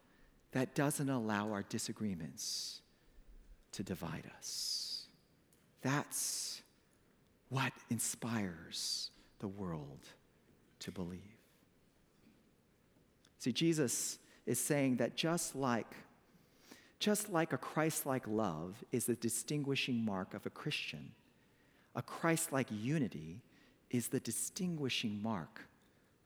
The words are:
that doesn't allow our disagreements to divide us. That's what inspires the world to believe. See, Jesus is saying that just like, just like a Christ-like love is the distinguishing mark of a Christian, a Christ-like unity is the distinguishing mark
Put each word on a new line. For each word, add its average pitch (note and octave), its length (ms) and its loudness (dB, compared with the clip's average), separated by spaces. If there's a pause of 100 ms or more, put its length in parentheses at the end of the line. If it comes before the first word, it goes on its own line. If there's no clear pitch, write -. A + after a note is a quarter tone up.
(520)
that B2+ 220 2
doesn't D3 360 2
allow A2 420 2
our G2 100 0
disagreements - 1160 -4 (920)
to - 100 -4
divide E2 560 -4
us. - 680 -4 (720)
That's - 840 0 (840)
what C3 240 0 (160)
inspires - 1200 -2 (300)
the G#2+ 80 -2
world E2 580 -6 (760)
to - 120 -8
believe. F#2 280 -6 (2250)
See, B2 120 2
Jesus D#3 680 2 (260)
is B2 140 2
saying C3+ 380 4
that A#2+ 180 2
just E3 400 2
like, B2 400 2 (1040)
just G#3 300 4
like E3 220 4
a C3 60 4
Christ-like D3+ 720 2
love G2 640 0
is B2 140 2
the A#2 100 4
distinguishing C3+ 880 0
mark F#2+ 300 0
of G2+ 120 -6
a - 40 -6
Christian, - 600 -4 (840)
a B2+ 60 0
Christ-like D#3 680 2
unity G#2+ 720 0 (480)
is A#2+ 180 2
the B2+ 120 0
distinguishing B2+ 1000 -2
mark G2+ 460 -2 (600)